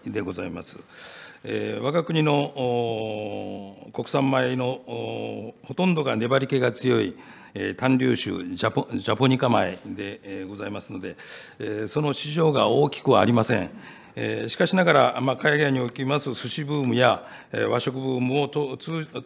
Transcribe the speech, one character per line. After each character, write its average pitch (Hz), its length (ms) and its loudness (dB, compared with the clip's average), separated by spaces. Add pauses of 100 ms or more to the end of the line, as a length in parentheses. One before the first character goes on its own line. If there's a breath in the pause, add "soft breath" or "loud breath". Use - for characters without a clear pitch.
で 104 140 -4
ご 92 140 -6
ざ 90 120 -8
い 90 40 -8
ま 87 140 -10
す。 - 160 -16 (640 loud breath)
え 107 340 -4
ー、 - 20 -6
我 127 120 0
が 165 100 0
国 160 180 2
の、 151 140 4 (220)
お 107 1300 -4
ー、 - 40 -20
国 120 160 -6
産 135 220 2
米 127 260 2
の、 127 100 -2
お 113 960 -8
ー、 - 40 -18
ほ 127 80 -10
と 180 100 2
ん 180 100 4
ど 156 80 0
が 123 140 0
粘 117 220 2
り 131 80 0
気 135 120 2
が 123 140 2
強 120 260 4
い、 98 160 0 (380 loud breath)
え 98 160 -4
ー、 95 60 -6
単 131 220 2
粒 127 200 2
種、 90 380 -4
ジ 101 100 -2
ャ 113 60 2
ポ-、 - 220 -2
ジ 117 160 -4
ャ 113 60 2
ポ 131 120 4
ニ 127 100 4
カ 127 100 0
米 98 380 2
で、 104 380 -10
え 98 200 -10
ー、 92 40 -10
ご 101 100 -12
ざ 101 100 -8
い 101 40 -8
ま 104 100 -8
す - 100 -16
の 101 80 -10
で、 92 160 -10 (440 loud breath)
え 107 240 -6
ー、 107 40 -6
そ 147 140 -2
の 147 100 0
市 147 220 -6
場 156 180 4
が 113 160 4
大 139 220 4
き - 120 -8
く 135 100 2
は 107 100 8
あ 104 40 8
り 113 60 6
ま 117 140 6
せ 110 160 2
ん。 90 80 -6 (480 loud breath)
え 110 280 -4
ー、 117 40 -6
し - 60 -4
か 135 100 2
し 185 120 2
な 185 80 4
が 165 80 6
ら、 123 280 4
ま 131 120 2
あ、 - 20 0
海 147 240 2
外 143 140 4
に 131 80 2
お 123 80 -2
き 135 160 -6
ま 143 140 0
す 143 140 -6
寿 - 140 -8
司 147 160 -6
ブ 147 180 -2
ー 131 60 0
ム 117 80 2
や、 120 320 4 (240 loud breath)
え 110 140 -2
ー、 - 20 -2
和 120 140 0
食 131 180 -4
ブ 131 160 -2
ー 127 60 -2
ム 127 200 2
を 143 60 0
と-、 139 300 -4
通-、 160 280 -6 (200)